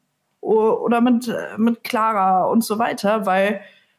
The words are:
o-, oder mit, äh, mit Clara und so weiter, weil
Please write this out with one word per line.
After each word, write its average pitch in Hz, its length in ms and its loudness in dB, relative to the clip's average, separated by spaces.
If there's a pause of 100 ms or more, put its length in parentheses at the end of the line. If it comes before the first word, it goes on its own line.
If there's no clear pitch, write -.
(400)
o-, - 120 -2 (320)
oder 233 160 2
mit, 240 260 2
äh, 214 320 -8
mit 226 240 0
Clara 196 640 0
und 214 180 2
so 214 160 -4
weiter, 220 480 -2
weil 196 340 0 (380)